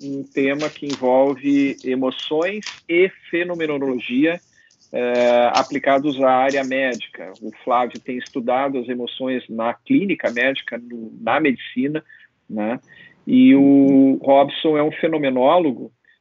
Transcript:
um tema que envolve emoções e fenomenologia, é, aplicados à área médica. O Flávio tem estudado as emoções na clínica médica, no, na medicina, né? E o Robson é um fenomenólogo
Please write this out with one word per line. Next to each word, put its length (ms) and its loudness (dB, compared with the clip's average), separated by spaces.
um 220 -10
tema 480 -4
que 160 -14
envolve 960 0
emoções 800 -4
e 220 2
fenomenologia, 1080 -2
é, 640 2
aplicados 640 0
à 100 4
área 320 2
médica. 800 -6
O 100 -14
Flávio 340 -2
tem 200 -10
estudado 600 -4
as 100 -6
emoções 600 -6
na 260 -4
clínica 560 -2
médica, 480 -4
no, 320 -14
na 200 0
medicina, 640 -2
né? 300 -4
E 300 6
o 680 6
Robson 540 2
é 60 2
um 100 -2
fenomenólogo 1000 0